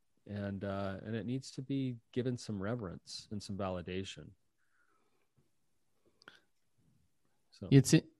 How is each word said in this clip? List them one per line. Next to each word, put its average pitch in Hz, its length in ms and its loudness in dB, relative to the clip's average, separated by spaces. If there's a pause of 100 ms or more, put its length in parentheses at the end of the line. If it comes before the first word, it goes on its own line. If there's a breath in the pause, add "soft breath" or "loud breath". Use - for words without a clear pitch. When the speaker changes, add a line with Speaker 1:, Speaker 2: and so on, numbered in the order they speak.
(280)
Speaker 1:
and, 101 360 -6
uh, 98 400 -2
and 110 120 -6
it 101 100 -6
needs 131 260 -6
to 139 100 -10
be 131 340 -4 (160)
given 123 240 -2
some 104 260 -6
reverence 101 680 -6
and 101 120 -6
some 98 140 -8
validation. 92 720 -4 (3250 soft breath)
So. 98 120 -8
Speaker 2:
It's, 139 240 10 (260)